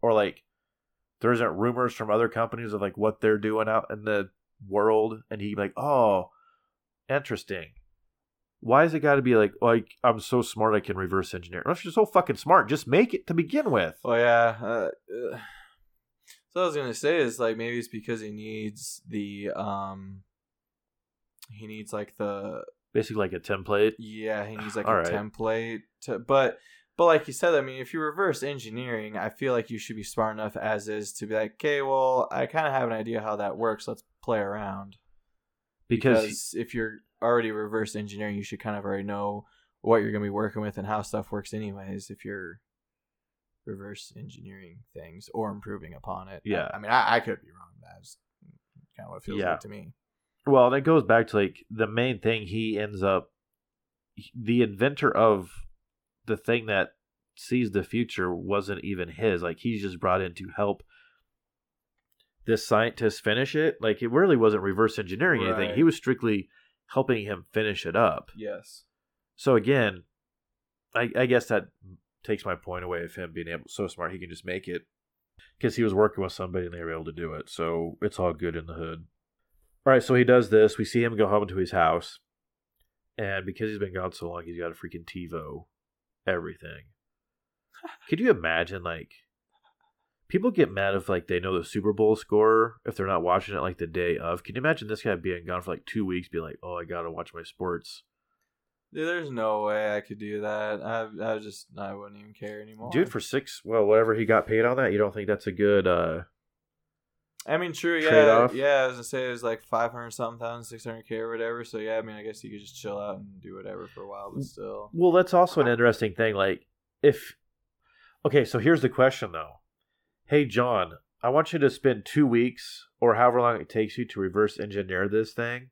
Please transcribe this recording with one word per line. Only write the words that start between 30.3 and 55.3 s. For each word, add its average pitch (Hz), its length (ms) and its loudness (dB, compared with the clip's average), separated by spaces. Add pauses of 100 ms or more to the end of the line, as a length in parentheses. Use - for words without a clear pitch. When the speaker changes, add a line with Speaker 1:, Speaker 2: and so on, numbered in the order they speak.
Speaker 2:
enough 107 220 -8
as 107 320 -4
is 107 260 -8
to 104 120 -10
be 107 80 -6
like, 107 220 -2
"Okay, 147 260 -2
well, 131 500 2
I 131 140 -2
kinda 156 240 -2
have 131 180 0
an 117 60 -2
idea 110 260 -4
how 107 160 -4
that 101 220 -6
works. 110 280 -2
Let's 117 160 -10 (220)
play 113 140 0
around." 98 580 -6 (920)
Speaker 1:
Because 117 360 4
Speaker 2:
Because - 320 -8
if 117 180 -6
you're 110 260 -6 (220)
already 117 300 4
reverse 107 440 -4
engineering, 104 400 -6
you 101 60 -6
should - 180 -12
kind 107 180 -6
of 101 80 -10
already 98 180 -4
know 101 400 -6 (380)
what 113 160 4
you're 107 120 0
gonna 104 140 -4
be 101 60 -4
working 107 320 -4
with 104 160 -8
and 98 80 -8
how 107 160 -4
stuff 107 280 -8
works 101 220 -10
anyways, 98 560 -12
if - 160 -18
you're 98 360 -12 (1080)
reverse 101 500 -14
engineering 95 600 -20 (160)
things 82 400 -18
or 107 160 -4
improving 101 420 -12
upon 92 360 -12
it. 98 80 -16
I 76 120 -18
Speaker 1:
Yeah. 90 240 -4
Speaker 2:
I 101 60 -12
mean, 104 120 -10
I, 120 260 4
I 117 40 4
could 104 220 -6
be - 80 -20
wrong. 87 220 -20 (100)
That's - 340 -20 (800)
kinda 104 140 -18
what 87 80 -14
it - 60 -16
feels 101 160 -6
Speaker 1:
Yeah. 90 100 2
Speaker 2:
like 78 100 -2
to - 80 -18
me. 104 240 -16 (540)
Speaker 1:
Well, 131 220 10
and 131 80 4
it 139 60 0
goes 156 200 6
back 113 260 6
to, - 80 -4
like, 98 320 0
the 110 200 0
main 117 320 -2
thing 110 260 -2
he 107 320 -4
ends 104 240 -4
up, 95 300 2 (800)
he, - 200 -20
the 120 280 2
inventor 110 520 2
of 101 360 4 (760)